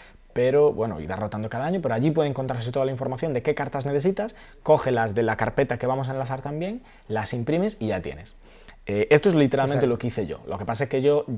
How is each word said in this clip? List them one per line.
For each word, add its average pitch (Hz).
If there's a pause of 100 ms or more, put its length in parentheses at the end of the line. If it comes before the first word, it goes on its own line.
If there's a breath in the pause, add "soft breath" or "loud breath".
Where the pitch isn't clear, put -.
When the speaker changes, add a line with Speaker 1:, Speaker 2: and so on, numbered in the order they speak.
(320 loud breath)
Speaker 1:
pero 135
bueno, 104
irá 82
rotando 107
cada 120
año, 180
pero 131
allí 131
puede 151
encontrarse 123
toda 135
la 135
información 127
de 123
qué 151
cartas 139
necesitas, 190 (260 loud breath)
cógelas 123
de 117
la 110
carpeta 127
que 123
vamos 131
a -
enlazar 131
también, 175 (260 loud breath)
las 107
imprimes 156
y 110
ya 95
tienes. - (500 loud breath)
Eh, 104
esto 151
es 170
literalmente 135
Speaker 2:
Exacto. -
Speaker 1:
lo 120
que 123
hice 104
yo. -
Lo 90
que 92
pasa 117
es 120
que 135
yo, 147 (140)